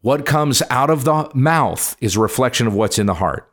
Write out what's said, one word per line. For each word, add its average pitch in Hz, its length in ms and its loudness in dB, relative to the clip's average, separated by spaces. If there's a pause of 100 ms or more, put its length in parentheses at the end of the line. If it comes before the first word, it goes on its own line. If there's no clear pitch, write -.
What 143 240 0
comes 147 440 0
out 131 200 2
of 151 140 0
the 156 300 0
mouth 139 680 0
is 98 160 -2
a 107 40 0
reflection 120 480 0
of 104 80 0
what's 107 240 0
in 101 80 2
the 92 80 0
heart. 82 380 -4